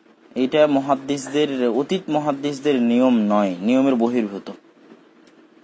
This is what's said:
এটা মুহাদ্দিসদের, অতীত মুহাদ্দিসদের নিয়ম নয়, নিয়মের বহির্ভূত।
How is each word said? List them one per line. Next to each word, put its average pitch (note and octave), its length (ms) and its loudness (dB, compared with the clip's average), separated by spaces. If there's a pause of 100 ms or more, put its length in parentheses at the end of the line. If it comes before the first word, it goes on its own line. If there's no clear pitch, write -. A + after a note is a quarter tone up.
(360)
এটা C3 320 2
মুহাদ্দিসদের, C#3 840 -2 (200)
অতীত C#3+ 400 -2
মুহাদ্দিসদের D3 720 -2
নিয়ম A#2+ 340 4 (120)
নয়, G#2 240 2 (100)
নিয়মের C3 340 2
বহির্ভূত। A2+ 520 -2 (1160)